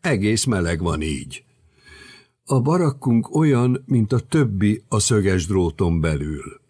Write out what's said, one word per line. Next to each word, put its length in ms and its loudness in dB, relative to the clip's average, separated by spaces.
Egész 420 0
meleg 380 0
van 200 -2
így. 420 -8
A 160 0
barakkunk 760 0
olyan, 500 2
mint 280 0
a 60 2
többi 680 0
a 120 0
szöges 460 2
dróton 560 0
belül. 680 -4